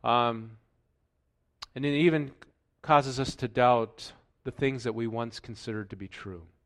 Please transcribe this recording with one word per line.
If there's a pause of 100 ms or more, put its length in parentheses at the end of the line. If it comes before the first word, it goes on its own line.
Um, (1200)
and
it
even (480)
causes
us
to
doubt (320)
the
things
that
we
once
considered
to
be
true. (220)